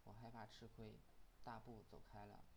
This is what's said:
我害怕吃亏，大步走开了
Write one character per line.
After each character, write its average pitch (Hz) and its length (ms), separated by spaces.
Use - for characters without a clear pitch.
我 104 80
害 113 180
怕 117 160
吃 113 220
亏， 110 320
大 117 160
步 113 320
走 - 160
开 104 200
了 104 180